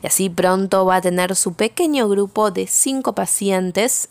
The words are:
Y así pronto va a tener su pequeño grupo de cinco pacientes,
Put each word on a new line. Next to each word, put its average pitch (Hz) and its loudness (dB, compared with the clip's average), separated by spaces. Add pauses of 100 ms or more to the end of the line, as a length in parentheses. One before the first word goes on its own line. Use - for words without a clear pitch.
Y - -6
así 190 0
pronto 185 2
va 185 4
a 185 2
tener 180 0
su 185 -2
pequeño 247 0
grupo 202 0
de 190 -4
cinco 269 -2
pacientes, 196 -2